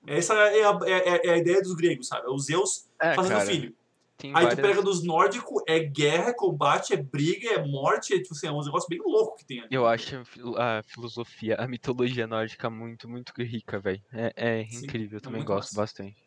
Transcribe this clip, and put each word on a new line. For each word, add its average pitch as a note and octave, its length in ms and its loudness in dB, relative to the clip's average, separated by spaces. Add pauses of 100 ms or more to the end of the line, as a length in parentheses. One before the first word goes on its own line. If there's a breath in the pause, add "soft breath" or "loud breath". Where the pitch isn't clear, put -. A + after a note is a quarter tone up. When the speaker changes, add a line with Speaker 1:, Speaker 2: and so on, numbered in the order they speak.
Speaker 1:
Essa E3 280 0
é G#3+ 300 6
a, G3+ 200 6
é, F#3+ 80 2
é, F3 340 2
é F3 60 4
a E3+ 60 6
ideia E3+ 240 4
dos F3+ 120 -4
gregos, D#3+ 340 0
sabe? - 180 -6
É B2+ 40 -4
o C#3 80 -2
Zeus D#3+ 480 -2 (140)
Speaker 2:
É, D#3+ 140 2
Speaker 1:
fazendo F#3 220 2
Speaker 2:
cara, G3+ 100 2
Speaker 1:
filho. F3+ 280 -2 (420)
Speaker 2:
tem C#3 180 -14
Speaker 1:
Aí E3 140 6
tu A#2 80 2
Speaker 2:
várias C3+ 40 -4
Speaker 1:
pega G3 220 4
dos F#3 220 0
nórdicos, F3+ 600 2
é D#3+ 140 4
guerra, D#3 500 2
é A#3+ 40 -2
combate, D#3+ 580 0
é G3+ 40 2
briga, D3+ 540 -2
é E3 160 0
morte, D3 480 0
é, F#3 60 4
tipo F3 140 -12
assim, D3+ 120 -8
é D3+ 60 -4
um D3 100 -4
negócio D3 260 -2
bem E3+ 120 -6
louco A3 360 2
que - 100 -20
tem B2 140 -10
ali. A2 100 -18
Speaker 2:
Eu B2+ 160 2
acho A#2 300 0
a B2 80 -12
filo-, A#2+ 340 -10
a A2+ 240 0
filosofia, A#2 760 -6
a A#2 120 -4
mitologia B2 580 -2
nórdica A2 440 -4
muito, A2+ 380 -12
muito B2 240 -12 (100)
rica, A2+ 380 -8
véi. G2 220 -4 (100)
É, A#2 240 -4
é A2+ 320 -2
Speaker 1:
Sim, A#2 80 -14
Speaker 2:
incrível, A2 420 -8
eu G#2 40 -14
Speaker 1:
é - 0 -
Speaker 2:
também A2+ 160 -10
Speaker 1:
muito G#2+ 100 -8
Speaker 2:
gosto G2+ 260 -2
Speaker 1:
massa. - 0 -
Speaker 2:
bastante. G2+ 420 -6 (100)